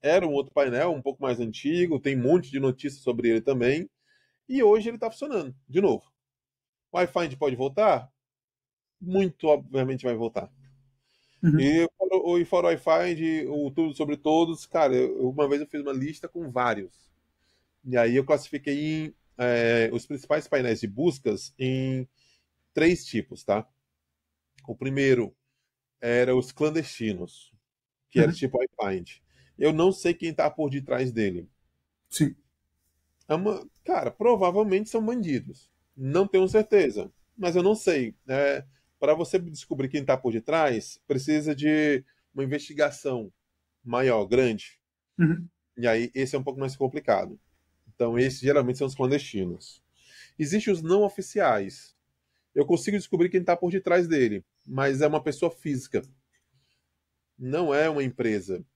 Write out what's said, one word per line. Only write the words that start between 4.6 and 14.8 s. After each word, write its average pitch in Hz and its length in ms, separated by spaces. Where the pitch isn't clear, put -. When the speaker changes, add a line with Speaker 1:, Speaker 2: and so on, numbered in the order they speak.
Speaker 1:
hoje 214 260
ele 233 100
tá 226 120
funcionando, 202 440
de 147 120
novo. 139 240
O 180 100
iFind 170 360
pode 139 180
voltar? 135 560
Muito 185 460
obviamente 135 580
vai 123 100
voltar. 110 360
Speaker 2:
Uhum. 151 180
Speaker 1:
E 156 260
fora 190 260
o, 175 140
e 170 80
fora 175 220
o 170 40
iFind, 160 760
o 147 220
Tudo 156 240
Sobre 147 220
Todos, 160 480
cara, 147 300